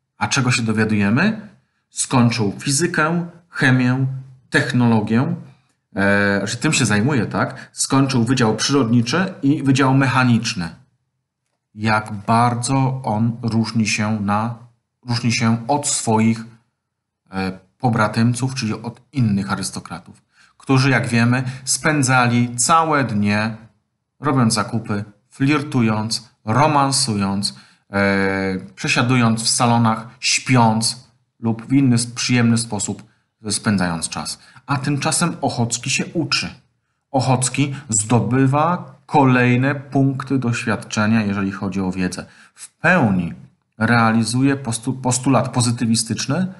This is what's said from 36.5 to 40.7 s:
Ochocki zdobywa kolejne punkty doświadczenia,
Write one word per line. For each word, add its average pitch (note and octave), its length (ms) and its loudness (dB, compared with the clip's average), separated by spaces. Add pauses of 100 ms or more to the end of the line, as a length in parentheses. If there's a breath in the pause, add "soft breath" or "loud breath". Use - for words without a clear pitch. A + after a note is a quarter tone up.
Ochocki C3+ 640 0 (140 loud breath)
zdobywa B2+ 1080 0 (120)
kolejne B2+ 680 4
punkty C3+ 640 -2
doświadczenia, A2 840 0